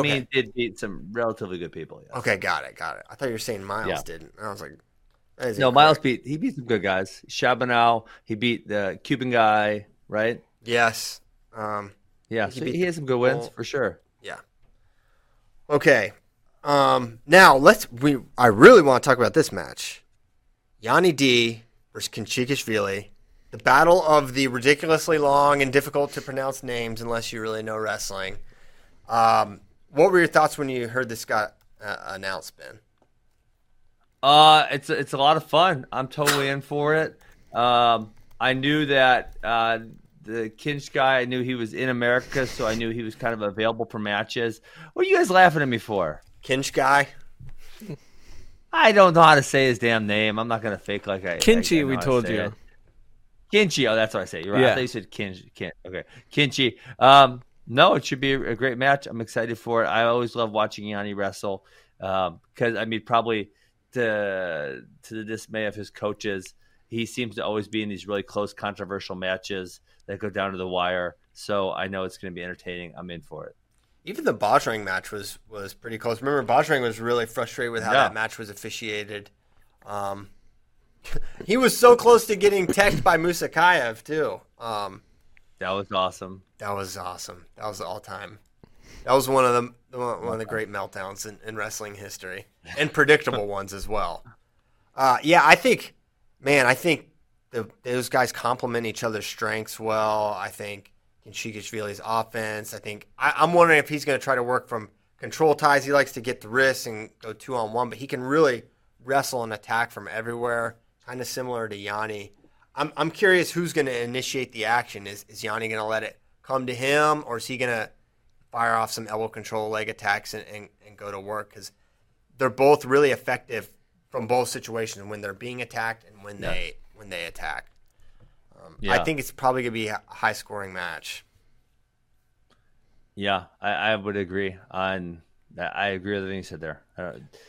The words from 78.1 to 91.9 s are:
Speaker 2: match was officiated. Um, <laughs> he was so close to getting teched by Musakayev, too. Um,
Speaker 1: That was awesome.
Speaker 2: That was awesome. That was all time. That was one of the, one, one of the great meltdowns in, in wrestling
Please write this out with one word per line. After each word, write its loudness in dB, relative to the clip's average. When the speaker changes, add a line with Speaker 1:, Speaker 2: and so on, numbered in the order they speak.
Speaker 2:
match -6
was -12
officiated. -10
Um, -8
<laughs> -4
he 2
was 2
so 10
close 6
to -2
getting 2
teched 2
by 4
Musakayev, 0
too. -4
Um, -8
Speaker 1:
That -6
was -4
awesome. -4
Speaker 2:
That -10
was -8
awesome. -14
That -14
was -12
all -10
time. -16
That 0
was 2
one 4
of 4
the, -14
one, -6
one -6
of -8
the -10
great -8
meltdowns -10
in, -16
in -14
wrestling -10